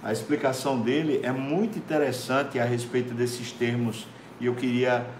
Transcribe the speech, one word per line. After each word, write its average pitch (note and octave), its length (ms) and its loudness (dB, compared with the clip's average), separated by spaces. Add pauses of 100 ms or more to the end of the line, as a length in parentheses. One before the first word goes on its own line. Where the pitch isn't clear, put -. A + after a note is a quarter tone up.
A A2 80 -4
explicação C3+ 680 0
dele C3+ 420 2
é B2 100 0
muito D3 460 0
interessante C#3+ 800 0
a A#2 60 4
respeito A#2+ 480 0
desses A#2+ 380 -2
termos A#2+ 560 -2 (320)
e B2 80 0
eu B2 80 2
queria B2 500 2 (140)